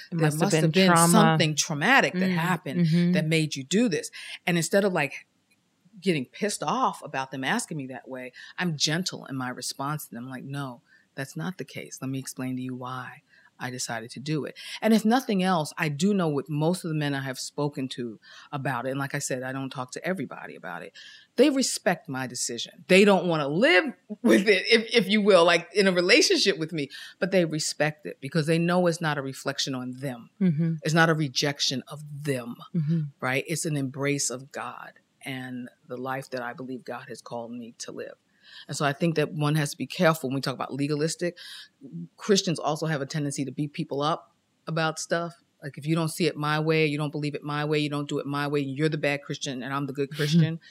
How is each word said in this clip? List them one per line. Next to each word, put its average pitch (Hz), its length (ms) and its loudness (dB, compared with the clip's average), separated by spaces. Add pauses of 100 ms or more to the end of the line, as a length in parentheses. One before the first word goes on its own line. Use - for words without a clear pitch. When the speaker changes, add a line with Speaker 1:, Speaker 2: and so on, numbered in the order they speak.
(120)
Speaker 1:
It 175 60 -4
Speaker 2:
there 160 100 4
Speaker 1:
must 147 80 2
have 156 60 0
Speaker 2:
must 196 140 4
have 160 80 4
Speaker 1:
been 160 80 4
Speaker 2:
been 185 200 6
Speaker 1:
trauma. 170 200 8
Speaker 2:
something 160 440 6
traumatic 160 580 2
that 185 160 0
Speaker 1:
Mm, 185 60 0
Speaker 2:
happened 170 520 0
Speaker 1:
mm-hmm. 175 260 4
Speaker 2:
that 170 140 2
made 156 280 2
you 135 80 -8
do 208 260 2
this." 147 200 -2 (360)
And 175 120 2
instead 180 260 2
of, 196 100 2
like, 147 340 -2 (720)
getting 156 260 0
pissed - 380 -6
off 196 400 0
about 135 280 -6
them 135 120 -6
asking 170 340 -2
me 131 100 -8
that 127 200 -14
way, 127 240 -12 (260)
I'm 175 200 -2
gentle 156 480 -2
in 135 100 -10
my 127 140 -4
response 139 560 -6
to - 100 -18
them. 120 140 -12
Like, 123 140 -12
"No, 135 380 -10 (340)
that's 135 200 -10
not 165 220 -6
the - 80 -10
case. - 360 -16
Let 131 80 -6
me 135 100 -6
explain 131 380 -8
to 127 40 -6
you 127 140 -8
why 123 480 -12 (360)
I 123 120 -8
decided 120 400 -8
to - 80 -12
do 143 260 -4
it." - 100 -12 (280)
And 220 100 6
if 214 100 6
nothing 220 380 4
else, 180 340 2
I 165 140 0
do 160 240 2
know 180 140 2
with 143 200 -2
most 156 360 2
of 180 60 -6
the 156 60 -2
men 147 200 0
I 135 60 -4
have 131 180 -8
spoken 143 500 -4
to 113 300 -8 (320)
about 131 340 -4
it, 131 60 -2
and 139 80 -4
like 139 160 -4
I 139 40 -2
said, 131 220 -4
I 127 100 -8
don't 135 200 -6
talk 127 220 -8
to - 120 -10
everybody 139 500 -6
about 85 280 -12
it, 85 100 -16 (440)
they 277 120 6
respect 233 580 -2
my 131 200 -6
decision. - 600 -8
They 185 160 8
don't 190 220 6
wanna 156 220 0
live 277 460 4 (280)
with 220 260 6
it, 190 220 4
if, 226 240 6
if 214 160 4
you 208 140 4
will, 190 220 8
like, 170 280 4
in 196 140 4
a 190 40 4
relationship 196 680 4
with 160 120 -4
me, 151 200 -6 (260)
but 190 140 -2
they 185 140 4
respect 151 600 -4
it - 160 -10
because 143 240 -2
they 165 140 2
know 175 260 2
it's 165 160 2
not 151 160 0
a 135 60 -6
reflection 135 500 -6
on 127 200 -8
them. 127 360 -10 (100)
Speaker 1:
Mm-hmm. 165 440 2
Speaker 2:
It's 156 100 0
not 165 160 6
a 160 60 4
rejection 139 720 -2
of 151 160 -14 (200)
them, 123 320 -4 (200)
Speaker 1:
Mm-hmm. 160 260 0 (180)
Speaker 2:
right? 131 280 -2
It's 156 180 -4
an 156 100 -2
embrace 139 540 -2
of 131 220 -12
God - 420 -12 (320)
and 127 420 -10 (200)
the 123 100 -10
life 131 320 -8
that 127 140 -6
I 120 100 -8
believe 127 320 -12
God 123 240 -10
has 117 120 -14
called 117 300 -10
me 120 280 -14
to - 120 -12
live. - 220 -12 (540)
And 147 100 -8
so 156 80 0
I 143 80 2
think 160 220 0
that 156 180 0
one 151 220 0
has 143 160 0
to - 60 -12
be 131 80 -6
careful 160 440 2
when 131 60 -2
we 135 60 -2
talk 135 140 -4
about - 180 -8
legalistic. 151 640 -2 (800)
Christians 190 420 2
also 151 260 -2
have 156 160 -2
a 139 40 -4
tendency 143 400 -4
to 131 60 -8
beat 147 220 -6
people 143 280 -4
up - 320 -2 (340)
about 160 320 -2
stuff. 170 340 -2 (280)
Like, 143 160 -12
if 143 80 -12
you 160 100 2
don't 165 140 0
see 160 180 0
it 143 100 -2
my 151 220 0
way, 160 260 2
you 147 120 0
don't 147 140 -2
believe 147 240 -6
it - 80 -10
my 147 220 -4
way, 151 140 2
you 147 100 0
don't 147 180 -4
do 143 120 -2
it - 60 -8
my 143 220 -2
way, 147 140 0
you're 139 280 0
the 156 80 -2
bad 143 260 0
Christian 135 400 -8
and 135 100 -6
I'm 143 120 -2
the 135 80 -8
good 139 180 -4
Speaker 1:
<laughs> 151 40 -12
Speaker 2:
Christian. 156 440 2 (120)